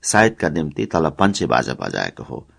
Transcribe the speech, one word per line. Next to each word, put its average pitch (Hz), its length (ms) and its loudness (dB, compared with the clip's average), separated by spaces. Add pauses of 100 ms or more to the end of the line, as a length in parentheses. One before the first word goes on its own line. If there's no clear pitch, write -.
सायदका 110 460 2
निम्ति 78 380 -4
तल 80 220 0
पञ्चे 95 380 0
बाजा 62 280 0
बजाएको 50 480 -6
हो, - 260 -14 (100)